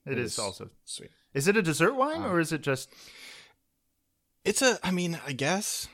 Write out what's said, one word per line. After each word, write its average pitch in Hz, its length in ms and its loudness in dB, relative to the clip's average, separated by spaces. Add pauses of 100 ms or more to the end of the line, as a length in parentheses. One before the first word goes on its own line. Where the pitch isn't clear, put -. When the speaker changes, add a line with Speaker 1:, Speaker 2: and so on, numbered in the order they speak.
Speaker 1:
it 139 80 -6
Speaker 2:
It 127 60 -2
Speaker 1:
is 117 160 -4
Speaker 2:
is - 40 -6
Speaker 1:
also 98 300 -6 (160)
Speaker 2:
sweet. - 260 -14 (220)
Speaker 1:
Is 139 140 0
it 208 100 6
a 220 60 4
dessert 165 320 4
wine, 294 300 0
Speaker 2:
Um, 202 80 -2
Speaker 1:
or 170 80 4
is 156 120 0
it 151 80 -4
just 131 300 -2 (1500)
Speaker 2:
It's 202 180 2
a, 240 200 4
I 180 80 -2
mean, 175 340 -2
I 147 60 -8
guess, 147 640 -2